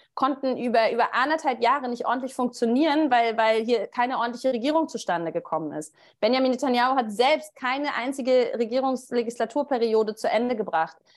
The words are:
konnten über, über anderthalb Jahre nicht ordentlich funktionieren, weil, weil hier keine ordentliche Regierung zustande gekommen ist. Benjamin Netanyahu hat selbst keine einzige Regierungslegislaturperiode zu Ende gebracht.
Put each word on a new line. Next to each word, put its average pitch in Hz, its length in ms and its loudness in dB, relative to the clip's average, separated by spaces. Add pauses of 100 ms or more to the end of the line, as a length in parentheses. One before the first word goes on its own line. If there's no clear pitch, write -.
(140)
konnten 269 440 -2
über, 226 360 2
über 233 200 0
anderthalb 277 480 0
Jahre 254 280 2
nicht 240 160 -6
ordentlich 254 280 -4
funktionieren, 262 800 2
weil, 233 240 4
weil 220 300 2
hier 226 220 0
keine 247 320 -2
ordentliche 240 340 -2
Regierung 294 340 0
zustande 170 460 -4
gekommen 160 400 -4
ist. 151 200 -10 (280)
Benjamin 254 300 2
Netanyahu 247 440 2
hat 233 160 0
selbst 269 460 2
keine 277 380 -4
einzige 254 600 0
Regierungslegislaturperiode 233 1600 0
zu - 140 -2
Ende 240 260 0
gebracht. 165 400 -2 (220)